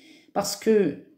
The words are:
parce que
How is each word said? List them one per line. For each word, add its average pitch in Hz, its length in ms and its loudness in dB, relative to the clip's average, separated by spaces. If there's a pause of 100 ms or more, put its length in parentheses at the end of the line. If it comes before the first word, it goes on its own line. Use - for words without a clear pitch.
(340)
parce - 240 -4
que 202 480 0 (120)